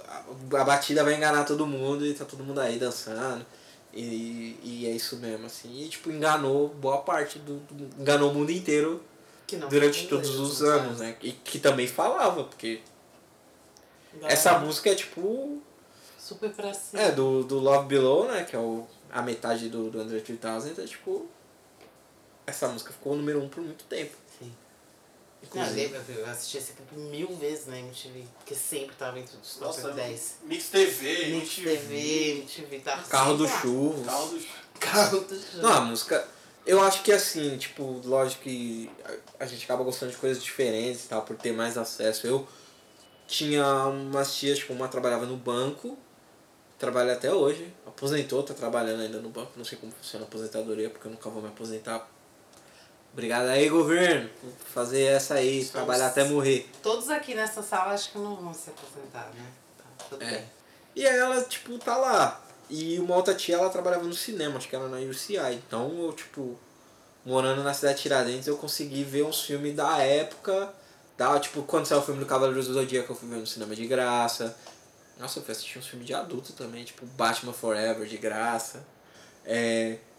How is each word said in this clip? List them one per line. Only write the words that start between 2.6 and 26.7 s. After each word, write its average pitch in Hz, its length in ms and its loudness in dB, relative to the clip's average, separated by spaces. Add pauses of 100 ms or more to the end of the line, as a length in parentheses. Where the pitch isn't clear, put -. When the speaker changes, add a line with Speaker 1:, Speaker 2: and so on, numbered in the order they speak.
Speaker 1:
aí 120 180 0
dançando. 120 680 -4 (480)
E, 117 720 -8
e 120 240 -8
é 117 40 -2
isso 117 260 -4
mesmo, 113 300 -8
assim. 120 360 -14
E, 156 60 -10
tipo, 160 240 -8
enganou 147 560 2
boa 139 300 0
parte 151 420 -2
do, 147 160 -10
do, 143 440 -14
enganou 143 300 6
o 143 40 -2
mundo 147 180 0
inteiro 165 500 2 (460)
Speaker 2:
Que 190 80 -8
não 151 120 -8
Speaker 1:
durante 143 380 6
Speaker 2:
fala - 40 -4
Speaker 1:
todos 156 200 2
Speaker 2:
inglês, 135 220 0
Speaker 1:
os 131 80 -2
Speaker 2:
não 147 80 6
Speaker 1:
anos, 131 300 4
Speaker 2:
sabe? 113 120 -6
Speaker 1:
né? 113 120 -10
E 123 100 -6
que - 260 -8
também 127 300 4
falava, 202 560 2
porque 113 360 -8 (1300)
Speaker 2:
Enganou. 151 160 -2
Speaker 1:
essa 156 300 8
música 151 300 2
é, 190 40 8
tipo, 262 680 -4 (560)
Speaker 2:
Super - 340 -8
pra 202 220 -6
cima. - 300 -4
Speaker 1:
é, 196 80 6
do, 131 320 2
do 135 160 0
Love 139 300 6
Below, 139 400 6
né? 196 160 -2
Que - 100 -12
é 120 60 0
o, 113 260 -4 (240)
a 120 120 -4
metade 117 460 -2
do, 113 220 -4
do 113 100 -6
Under 110 220 -4
three 117 140 -8
thousand, 117 440 -6
é, 185 60 -8
tipo, - 400 -6 (1200)
essa - 220 -4
música 117 240 -8
ficou 139 220 -4
o - 20 -2
número 147 260 0
um 139 60 -6
por 151 120 -12
muito 156 260 -10
tempo. - 300 -8 (220)
Speaker 2:
Sim. 120 140 -16 (880)
Speaker 1:
Inclusive. 110 460 -4
Speaker 2:
Não, - 80 -10
eu 127 100 -10
lembro, 113 140 -8
eu 113 100 -6
assisti 120 280 -8
esse - 160 -10